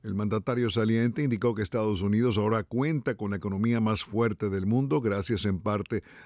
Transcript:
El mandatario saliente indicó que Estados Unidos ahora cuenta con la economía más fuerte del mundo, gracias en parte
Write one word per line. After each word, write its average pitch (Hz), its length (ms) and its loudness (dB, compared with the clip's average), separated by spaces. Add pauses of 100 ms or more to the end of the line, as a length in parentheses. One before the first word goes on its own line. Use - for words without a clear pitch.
El 104 100 -6
mandatario 110 560 0
saliente 113 540 2
indicó 117 320 0
que 107 80 -2
Estados 107 400 0
Unidos 107 340 2
ahora 107 240 2
cuenta 131 540 -2
con 101 160 -4
la 101 60 -4
economía 104 420 0
más 110 240 0
fuerte 107 480 -2
del 95 160 -2
mundo, 135 340 2
gracias 101 440 -2
en 95 160 0
parte 104 420 -2 (220)